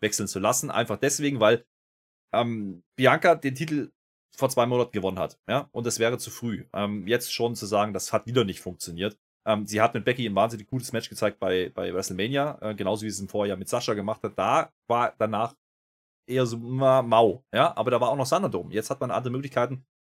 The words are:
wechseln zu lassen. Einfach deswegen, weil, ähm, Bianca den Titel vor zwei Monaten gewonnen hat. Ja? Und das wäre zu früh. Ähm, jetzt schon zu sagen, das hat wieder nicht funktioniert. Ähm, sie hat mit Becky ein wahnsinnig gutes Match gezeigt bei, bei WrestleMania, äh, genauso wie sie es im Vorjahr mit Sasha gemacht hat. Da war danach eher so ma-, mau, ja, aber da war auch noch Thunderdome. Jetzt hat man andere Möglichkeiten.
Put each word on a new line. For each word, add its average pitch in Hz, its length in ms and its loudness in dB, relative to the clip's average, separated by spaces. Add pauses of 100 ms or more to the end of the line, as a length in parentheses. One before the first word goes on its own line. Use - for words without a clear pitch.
wechseln 104 260 -2
zu 95 120 -6
lassen. 123 320 0
Einfach 120 260 -2
deswegen, 143 420 0
weil, 110 240 6 (720)
ähm, 107 480 -2 (160)
Bianca 156 380 6
den 139 180 -4
Titel 151 380 -4 (440)
vor 131 140 0
zwei 120 160 4
Monaten 123 280 0
gewonnen 92 260 -2
hat. 78 180 -4 (100)
Ja? 135 240 -2
Und 117 140 -6
das 110 140 -2
wäre 117 180 2
zu 113 140 -10
früh. 113 420 -6
Ähm, 101 340 -4
jetzt 120 240 0
schon 127 240 -2
zu 101 120 -8
sagen, 104 260 0
das - 180 -6
hat 110 140 -2
wieder 120 180 2
nicht 92 180 -6
funktioniert. 90 580 -8 (280)
Ähm, 107 200 0
sie 107 140 0
hat - 120 4
mit 104 120 -4
Becky 123 200 0
ein 101 100 -2
wahnsinnig 110 320 0
gutes 127 260 -6
Match 113 160 -4
gezeigt - 300 -2
bei, 92 300 0
bei 92 240 -6
WrestleMania, 117 680 -2
äh, 107 120 -6
genauso 104 320 -2
wie 107 40 -4
sie 95 60 -6
es 98 40 -8
im 98 80 -8
Vorjahr 101 300 -2
mit 95 120 -10
Sasha 120 240 -2
gemacht 101 300 -4
hat. 104 140 -6
Da 120 340 2 (160)
war 120 320 2
danach 110 360 -2 (720)
eher 127 160 2
so 117 120 -4
ma-, 131 440 4
mau, 113 420 6 (100)
ja, 143 220 4
aber 117 160 0
da 120 80 4
war 120 100 2
auch 135 60 2
noch 131 140 -2
Thunderdome. 160 420 0
Jetzt 107 180 -4
hat - 120 -4
man 123 100 -4
andere 117 220 -2
Möglichkeiten. 131 500 -2 (260)